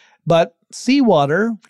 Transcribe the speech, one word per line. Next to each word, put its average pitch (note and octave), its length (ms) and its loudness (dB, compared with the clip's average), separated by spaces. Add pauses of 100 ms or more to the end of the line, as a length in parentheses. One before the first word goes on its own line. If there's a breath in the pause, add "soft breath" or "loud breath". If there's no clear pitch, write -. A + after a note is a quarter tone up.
(260 soft breath)
But E3 300 0 (160)
seawater G#3 840 0 (140)